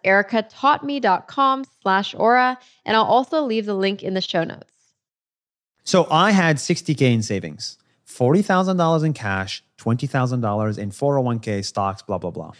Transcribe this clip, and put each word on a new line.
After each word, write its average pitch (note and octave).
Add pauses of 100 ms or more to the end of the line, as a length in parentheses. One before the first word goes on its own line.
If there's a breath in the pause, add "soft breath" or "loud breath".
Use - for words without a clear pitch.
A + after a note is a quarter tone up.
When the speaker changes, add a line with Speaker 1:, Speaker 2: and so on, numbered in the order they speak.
Speaker 1:
erica G3+
taught -
me C#4+
dot G3
com C4+ (180)
slash G3
aura, B3+ (280 soft breath)
and G#3+
I'll A3
also C4
leave A3+
the G#3
link G3
in F#3+
the F#3+
show E3+
notes. - (1120)
Speaker 2:
So F3+
I F3+
had E3
sixty -
K B2+
in A2+
savings, F2+ (260)
forty C#3+
thousand F#3+
dollars E3
in D#3
cash, G2 (140)
twenty A#2+
thousand B2+
dollars G#2+
in G2+
four C#3+
oh C3+
one A#2+
K G#2
stocks, G2
blah, G2
blah, F2
blah. E2